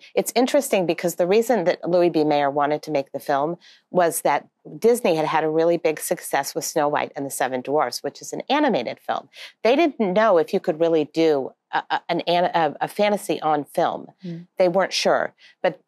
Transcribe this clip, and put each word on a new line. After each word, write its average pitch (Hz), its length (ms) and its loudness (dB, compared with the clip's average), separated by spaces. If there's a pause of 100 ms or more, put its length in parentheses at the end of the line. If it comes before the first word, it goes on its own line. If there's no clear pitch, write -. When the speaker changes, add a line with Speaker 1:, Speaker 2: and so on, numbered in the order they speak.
(140)
Speaker 1:
it's - 220 -2
interesting 254 500 2
because 165 300 -2
the 175 100 0
reason 208 380 2
that 170 240 -2
Louis 175 220 4
B 156 140 2
Mayer 147 260 2
wanted 147 340 -2
to 160 80 -10
make 139 200 -2
the 139 80 -8
film 147 360 -2 (340)
was 170 320 2
that 143 240 0 (320)
Disney 220 380 2
had 156 100 0
had 151 180 0
a 156 40 0
really 165 280 2
big 160 240 -2
success - 540 -4
with 160 100 -6
Snow 147 240 0
White 135 280 -2
and 139 100 -6
the 135 40 -10
Seven 131 320 -4
Dwarfs, 135 400 -2
which - 180 -10
is 143 120 -18
an 147 160 -8
animated 147 520 -2
film. - 280 -6 (340)
They 233 120 4
didn't 269 380 0
know 208 260 4
if 156 140 0
you 196 80 0
could 156 200 -2
really 165 260 2
do 151 460 0 (200)
a, 156 160 -2
a, 156 200 -2
an, 175 200 -2
a, 170 520 0
a 156 80 -4
fantasy 208 520 -2
on 151 240 0
film. 123 440 -4 (160)
Speaker 2:
Mm. 170 240 -12 (100)
Speaker 1:
They 185 100 4
weren't 180 240 0
sure, 131 420 0 (280)
but, 180 260 -2